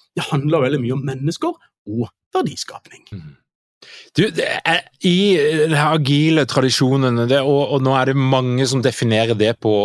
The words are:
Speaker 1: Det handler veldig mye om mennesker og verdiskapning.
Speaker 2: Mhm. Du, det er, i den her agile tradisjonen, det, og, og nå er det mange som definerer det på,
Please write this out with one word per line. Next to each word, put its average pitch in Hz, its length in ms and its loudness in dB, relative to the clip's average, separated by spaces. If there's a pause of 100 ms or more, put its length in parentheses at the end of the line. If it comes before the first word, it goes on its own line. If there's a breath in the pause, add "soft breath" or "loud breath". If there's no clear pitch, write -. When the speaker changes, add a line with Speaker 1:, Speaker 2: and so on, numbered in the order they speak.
(160 soft breath)
Speaker 1:
Det 165 140 -4
handler 151 340 0
veldig 139 160 0
mye 123 160 -4
om 135 80 -6
mennesker 151 520 -6 (360 soft breath)
og 117 140 -4 (300)
verdiskapning. - 760 -8
Speaker 2:
Mhm. 78 220 -16 (800 loud breath)
Du, - 60 4 (100)
det - 140 -4 (180)
er, 170 160 0 (240)
i 190 320 2
den 156 400 2
her 156 220 2
agile 147 500 2
tradisjonen, 131 800 2
det, 135 160 2
og, 143 320 0
og 135 80 -2
nå 135 100 2
er 135 140 2
det 135 80 0
mange 131 500 0
som 131 160 -2
definerer 117 540 0
det 107 240 0
på, 107 140 2 (100)